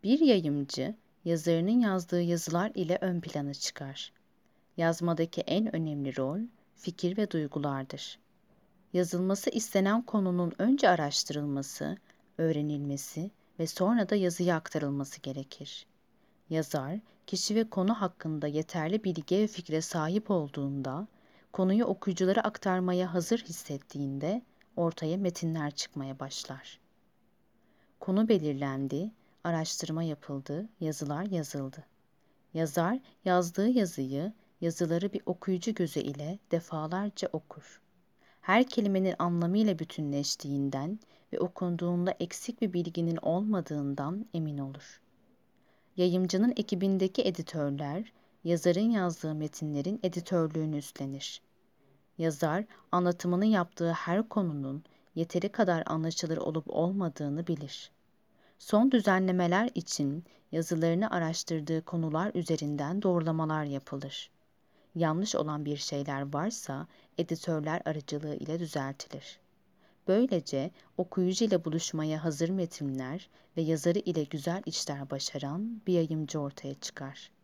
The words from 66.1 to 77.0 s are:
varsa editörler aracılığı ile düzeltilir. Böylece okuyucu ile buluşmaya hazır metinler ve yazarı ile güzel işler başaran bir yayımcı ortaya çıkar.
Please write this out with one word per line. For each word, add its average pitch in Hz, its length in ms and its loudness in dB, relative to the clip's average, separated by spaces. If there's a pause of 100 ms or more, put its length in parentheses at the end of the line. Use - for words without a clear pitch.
varsa 156 520 -4 (320)
editörler 165 640 -2
aracılığı 151 500 -4
ile 151 240 -4
düzeltilir. 139 800 -6 (720)
Böylece 185 600 2 (260)
okuyucu 185 480 2
ile 190 200 4
buluşmaya 156 600 -2
hazır 165 240 0
metinler 151 800 -4 (280)
ve 165 60 0
yazarı 165 360 2
ile 165 260 0
güzel 165 420 -4
işler 139 440 -6
başaran 151 760 -6
bir 185 60 4
yayımcı 156 480 2
ortaya 139 340 -6
çıkar. - 560 -12 (120)